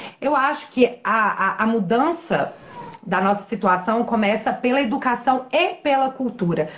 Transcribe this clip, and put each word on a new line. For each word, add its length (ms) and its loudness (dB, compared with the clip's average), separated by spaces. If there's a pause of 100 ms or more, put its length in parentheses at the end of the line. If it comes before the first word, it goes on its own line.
(200)
Eu 140 0
acho 340 0
que 360 2
a, 580 0
a, 0 -
a 40 2
mudança 840 0 (540)
da 160 0
nossa 260 0
situação 560 0
começa 480 0
pela 300 0
educação 680 0
e 240 2
pela 360 2
cultura. 680 -2